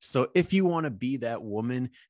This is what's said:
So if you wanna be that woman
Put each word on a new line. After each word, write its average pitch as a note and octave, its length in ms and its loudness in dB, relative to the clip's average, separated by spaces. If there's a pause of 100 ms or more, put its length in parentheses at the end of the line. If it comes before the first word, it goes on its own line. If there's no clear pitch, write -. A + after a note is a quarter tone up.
So - 340 2
if F3+ 160 4
you F#3+ 140 4
wanna E3 260 0
be B2+ 260 -4
that A#2 240 -6
woman A#2 480 -4 (200)